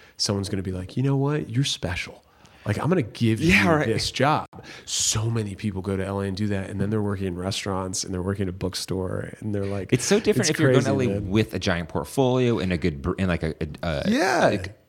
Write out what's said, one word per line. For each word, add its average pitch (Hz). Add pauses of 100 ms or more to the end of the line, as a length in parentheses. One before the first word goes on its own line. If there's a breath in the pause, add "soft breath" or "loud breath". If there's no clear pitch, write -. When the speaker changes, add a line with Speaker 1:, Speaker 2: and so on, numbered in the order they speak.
(160 soft breath)
Speaker 1:
someone's 98
gonna 95
be 92
like, 92
"You 127
know 139
what? 143
You're 120
special. - (420 soft breath)
Like, -
I'm 139
gonna 185
give 113
Speaker 2:
Yeah, 196
Speaker 1:
you 180
Speaker 2:
right. 151
Speaker 1:
this 110
job." 131 (380 loud breath)
So -
many 110
people 95
go 95
to 95
L 98
A 98
and 95
do 104
that, 95
and 101
then 98
they're 110
working 98
in 90
restaurants, 95
and 92
they're 90
working 98
at 95
a -
bookstore, 92
and 110
they're 98
like, 98
Speaker 2:
It's 127
so 202
different 202
Speaker 1:
it's 156
Speaker 2:
if -
you're 139
going 127
to 135
Speaker 1:
crazy, 127
Speaker 2:
L 101
A 104
Speaker 1:
man. 92
Speaker 2:
with 107
a 95
giant 87
portfolio 123
and 92
a 90
good 73
br-, 87
and, 95
like, 85
a, 78
a, 82 (160)
a, 80
Speaker 1:
Yeah. 285
Speaker 2:
like, 95 (100)